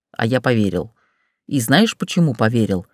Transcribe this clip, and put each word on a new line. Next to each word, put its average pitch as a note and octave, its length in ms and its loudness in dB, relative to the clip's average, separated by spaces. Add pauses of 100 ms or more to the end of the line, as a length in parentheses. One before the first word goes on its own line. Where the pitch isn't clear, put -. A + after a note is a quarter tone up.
(120)
а - 140 -4
я B2 160 0
поверил. G#2 500 0 (540)
И C#3 160 -4
знаешь, D#3 340 2
почему E3+ 380 -2
поверил? A2 600 0